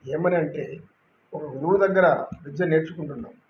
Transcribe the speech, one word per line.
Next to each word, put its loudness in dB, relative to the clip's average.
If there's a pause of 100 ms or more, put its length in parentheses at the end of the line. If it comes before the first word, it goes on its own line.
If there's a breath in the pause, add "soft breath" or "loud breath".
ఏమని 0
అంటే, -2 (680)
ఒక -8
గురువు 0 (100)
దగ్గర 4 (380)
విద్య -4
నేర్చుకుంటున్నాం -2 (180)